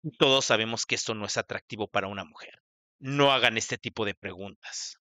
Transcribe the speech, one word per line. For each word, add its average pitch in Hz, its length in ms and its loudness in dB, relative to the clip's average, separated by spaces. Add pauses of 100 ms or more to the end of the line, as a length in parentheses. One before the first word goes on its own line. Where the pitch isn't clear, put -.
Y 156 160 -10
todos 135 280 4
sabemos 113 400 0
que 117 100 -2
esto - 180 -6
no 107 120 -6
es - 120 -4
atractivo 107 520 -6
para 95 180 -2
una 98 160 -8
mujer. - 380 -20 (380)
No 139 340 4
hagan 117 240 4
este 113 200 -4
tipo 110 280 -6
de 98 80 -2
preguntas. - 880 -12